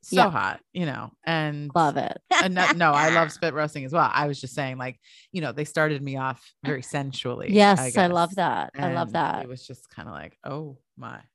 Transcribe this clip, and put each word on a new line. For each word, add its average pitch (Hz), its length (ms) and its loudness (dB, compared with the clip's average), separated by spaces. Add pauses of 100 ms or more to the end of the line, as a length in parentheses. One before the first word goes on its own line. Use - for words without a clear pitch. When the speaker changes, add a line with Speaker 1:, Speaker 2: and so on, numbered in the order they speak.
Speaker 1:
So - 140 -2
Speaker 2:
Yeah. 190 140 6
Speaker 1:
hot, 98 300 -2 (140)
you 175 120 -2
know, 123 240 -8 (140)
and 151 500 0
Speaker 2:
Love 151 220 4
it. - 240 -4 (100)
Speaker 1:
and 190 240 4
no, 180 220 4
no, 170 160 4
I 147 160 4
Speaker 2:
<laughs> - 60 2
Speaker 1:
love 160 180 2
spit 160 220 -2
roasting 151 320 -4
as 131 60 -8
well. 156 200 4
I 147 160 0
was 139 120 -6
just 131 140 -12
saying, 131 220 -6
like, 127 240 -10 (320)
you 185 80 -6
know, 143 120 -4
they 147 120 -4
started 156 380 0
me 135 140 -6
off 131 460 -6
very 139 200 -6
sensually, 135 680 -6
Speaker 2:
Yes, 196 460 6
Speaker 1:
I 202 80 4
Speaker 2:
I - 40 2
love 170 220 2
Speaker 1:
guess. 190 60 -10
Speaker 2:
that. 151 420 -2
I 139 140 -2
love 170 160 -2
Speaker 1:
And - 60 -14
Speaker 2:
that. 160 300 -2
Speaker 1:
it 123 40 -16
was 127 180 -16
just - 260 -20
kinda 92 200 -16
like, 76 320 -16
"Oh 143 340 -12 (200)
my 120 240 -16 (120)